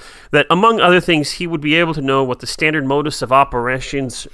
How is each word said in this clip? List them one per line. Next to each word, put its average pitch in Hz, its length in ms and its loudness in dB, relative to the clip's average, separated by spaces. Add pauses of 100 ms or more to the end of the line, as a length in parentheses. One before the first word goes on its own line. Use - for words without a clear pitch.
(300)
that 147 180 2
among 214 320 2
other 180 200 4
things, 156 320 0
he 180 160 -8
would 165 120 -6
be 147 140 0
able 165 200 0
to 156 80 -6
know 135 200 2
what 123 160 -4
the - 80 -16
standard 156 400 -2
modus 147 340 -2
of 127 120 -4
operations, 131 1000 -2